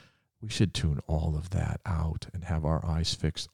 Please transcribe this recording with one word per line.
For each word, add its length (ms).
We 60
should 240
tune 340
all 300
of 140
that 340
out 480
and 100
have 220
our 200
eyes 280
fixed 400